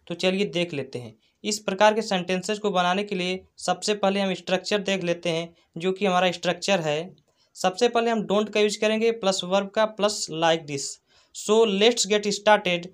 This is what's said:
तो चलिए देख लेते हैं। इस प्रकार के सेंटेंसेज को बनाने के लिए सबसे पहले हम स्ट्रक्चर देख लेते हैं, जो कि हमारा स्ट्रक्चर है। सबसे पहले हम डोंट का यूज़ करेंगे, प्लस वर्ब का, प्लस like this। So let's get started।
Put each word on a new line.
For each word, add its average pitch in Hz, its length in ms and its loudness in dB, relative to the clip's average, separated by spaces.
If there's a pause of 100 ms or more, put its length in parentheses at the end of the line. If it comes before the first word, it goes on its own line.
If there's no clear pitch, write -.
तो 170 80 -8
चलिए 185 300 0
देख 170 280 -2
लेते 139 260 -8
हैं। 117 160 -16 (280)
इस 208 160 -4
प्रकार 202 340 4
के 214 80 -2
सेंटेंसेज 185 580 -2
को 208 120 -2
बनाने 180 320 0
के 208 120 -8
लिए 185 300 -4 (120)
सबसे 180 360 -2
पहले 202 260 0
हम 190 140 0
स्ट्रक्चर 185 460 -2
देख 190 240 -2
लेते 175 260 -2
हैं, 170 260 -4 (220)
जो 180 140 -2
कि 190 140 -2
हमारा 185 260 4
स्ट्रक्चर 175 480 -2
है। 156 360 -4 (380)
सबसे 185 360 0
पहले 233 220 0
हम 220 120 0
डोंट 208 260 0
का 214 100 0
यूज़ 208 200 2
करेंगे, 220 320 0
प्लस 190 320 -2
वर्ब 196 260 0
का, 220 160 0
प्लस 208 460 -2
like 160 360 2
this। 139 140 -6 (540)
So - 200 0 (100)
let's 214 400 2
get 208 200 0
started। 196 680 2